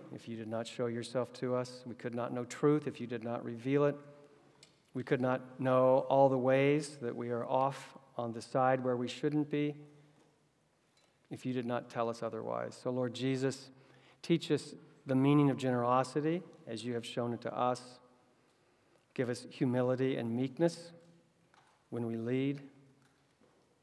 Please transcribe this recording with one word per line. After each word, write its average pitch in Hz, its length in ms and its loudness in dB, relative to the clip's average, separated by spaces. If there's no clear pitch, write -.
if 120 140 -14
you 113 80 -8
did 110 100 -10
not 113 180 -4
show - 200 -4
yourself 120 480 -4
to 127 200 -2
us. 123 320 -4
We 117 100 -10
could 120 200 -8
not 123 180 -4
know 123 120 -4
truth 147 420 2
if 151 140 -8
you 120 60 -6
did 117 160 -6
not 120 200 -6
reveal 127 400 0
it. 143 120 4
We 127 100 -4
could 135 160 2
not 127 400 -2
know 131 500 4
all 135 200 8
the 135 80 2
ways 139 640 4
that 120 120 -4
we 120 160 -6
are 120 160 -2
off 135 520 0
on 120 140 -4
the 113 100 -8
side 131 420 2
where 123 120 0
we 123 140 -2
shouldn't 147 400 -2
be 147 260 -2
if - 160 -10
you 127 60 -2
did 123 140 -2
not 120 240 -2
tell 117 200 -2
us 113 140 -6
otherwise. 117 580 -6
So, 127 80 -4
Lord 123 240 -2
Jesus, 131 560 -2
teach - 280 0
us - 260 -2
the 131 100 0
meaning 143 340 8
of 123 80 0
generosity 127 840 2
as 113 200 -8
you 123 80 -4
have 117 120 -4
shown 120 280 -2
it 113 80 -8
to 117 120 -6
us. 123 280 0
Give 120 160 -2
us 120 200 -6
humility 127 680 0
and 117 200 -4
meekness 135 560 0
when 120 180 -4
we 113 80 -4
lead. 131 460 -2